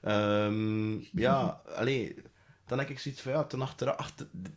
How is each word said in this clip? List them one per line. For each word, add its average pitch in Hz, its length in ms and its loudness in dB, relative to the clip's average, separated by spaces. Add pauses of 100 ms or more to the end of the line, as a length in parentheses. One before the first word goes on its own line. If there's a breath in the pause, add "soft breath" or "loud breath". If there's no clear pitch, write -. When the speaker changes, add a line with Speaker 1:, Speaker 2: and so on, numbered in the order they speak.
Speaker 1:
Ehm, 107 960 2 (200)
ja, 131 420 4
Speaker 2:
<laughs> - 200 -8
Speaker 1:
allee, 120 340 0 (520 soft breath)
dan 127 120 -2
denk 139 120 -2
ik 131 80 -8
zoiets 135 220 -8
van, 131 120 -4
ja, 151 120 2
ten 131 160 -4
achteraf, 131 360 -2
achter-, - 320 -10 (280)